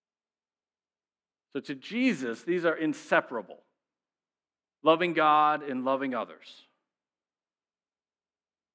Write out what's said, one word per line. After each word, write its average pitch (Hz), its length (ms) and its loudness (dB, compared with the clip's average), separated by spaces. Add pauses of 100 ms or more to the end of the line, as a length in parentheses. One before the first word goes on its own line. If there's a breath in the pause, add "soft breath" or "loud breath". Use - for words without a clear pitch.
(1500)
So 139 80 -6
to 143 160 -10
Jesus, 135 640 -4
these 175 220 -2
are 160 100 2
inseparable. 147 840 -2 (1200)
Loving 165 300 4
God 151 500 4
and 131 220 -6
loving 135 320 -2
others. 85 320 -10 (2250)